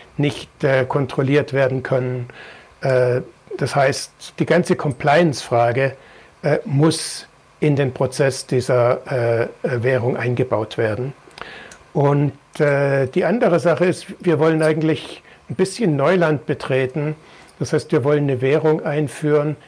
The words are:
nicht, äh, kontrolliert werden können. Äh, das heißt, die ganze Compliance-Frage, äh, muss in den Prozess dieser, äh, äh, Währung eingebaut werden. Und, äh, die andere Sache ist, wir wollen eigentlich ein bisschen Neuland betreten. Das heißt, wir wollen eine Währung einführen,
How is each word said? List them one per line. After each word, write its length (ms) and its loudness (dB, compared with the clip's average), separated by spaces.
nicht, 460 -4
äh, 220 2
kontrolliert 680 0
werden 300 0
können. 460 -4
Äh, 400 2
das 180 -4
heißt, 640 -2
die 60 2
ganze 300 2
Compliance-Frage, 1200 0
äh, 220 0
muss 640 0
in 160 2
den 160 0
Prozess 540 -2
dieser, 560 0
äh, 320 0
äh, 40 -4
Währung 320 0
eingebaut 640 -2
werden. 340 -2
Und, 400 2
äh, 480 2
die 180 0
andere 340 2
Sache 260 2
ist, 200 -2
wir 180 2
wollen 220 4
eigentlich 600 0
ein 60 -8
bisschen 420 0
Neuland 480 2
betreten. 680 -2
Das 140 -4
heißt, 180 -2
wir 120 2
wollen 200 2
eine 180 0
Währung 440 2
einführen, 720 -2